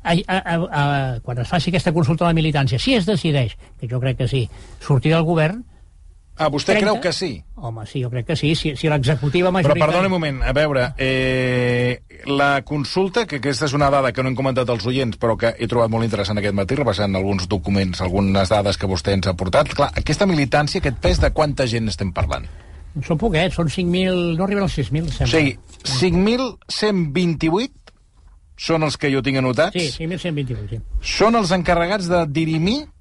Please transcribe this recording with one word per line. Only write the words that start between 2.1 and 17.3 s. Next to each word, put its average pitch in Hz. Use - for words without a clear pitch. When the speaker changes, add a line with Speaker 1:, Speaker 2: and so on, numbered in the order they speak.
Speaker 1:
a 170
la -
militància, 143
si 262
es 196
decideix, 147
que 127
jo 123
crec 127
que 127
sí, 123
sortir 147
del 165
govern, 170
Speaker 2:
Ah, 156
vostè 143
Speaker 1:
trenta? 208
Speaker 2:
creu 214
que 180
sí? 135
Speaker 1:
Home, 113
sí, -
jo 123
crec 120
que 165
sí, 156
si, 156
si 160
l'executiva 147
Speaker 2:
Però -
Speaker 1:
majoritària 175
Speaker 2:
perdoni 175
un 190
moment, 147
a 131
veure, 139
eh, 127
la 139
consulta, 180
que 147
aquesta 139
és 123
una 143
dada 135
que 131
no 131
hem 127
comentat 131
als 117
oients, 127
però 120
que 117
he 117
trobat 117
molt 113
interessant 104
aquest 101
matí, 95
repassant 104
alguns 95